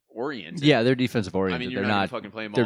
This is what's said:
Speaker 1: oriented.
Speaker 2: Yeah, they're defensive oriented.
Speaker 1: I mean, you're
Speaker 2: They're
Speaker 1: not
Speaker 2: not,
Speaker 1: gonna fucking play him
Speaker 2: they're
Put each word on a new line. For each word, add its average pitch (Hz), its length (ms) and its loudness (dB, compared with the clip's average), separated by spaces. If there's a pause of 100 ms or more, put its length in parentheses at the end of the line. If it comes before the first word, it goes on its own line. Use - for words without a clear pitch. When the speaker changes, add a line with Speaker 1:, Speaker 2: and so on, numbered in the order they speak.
Speaker 1:
oriented. 117 560 -8
Speaker 2:
Yeah, 135 200 6
they're 131 100 6
defensive 120 420 -2
oriented. 95 240 0
Speaker 1:
I 123 40 -6
mean, 123 80 -6
you're 101 100 -4
Speaker 2:
They're 104 60 0
Speaker 1:
not 107 140 2
Speaker 2:
not, 92 80 -2
Speaker 1:
gonna 113 100 -8
fucking 101 100 -16
play 110 160 -10
him 104 60 -12
Speaker 2:
they're 117 140 4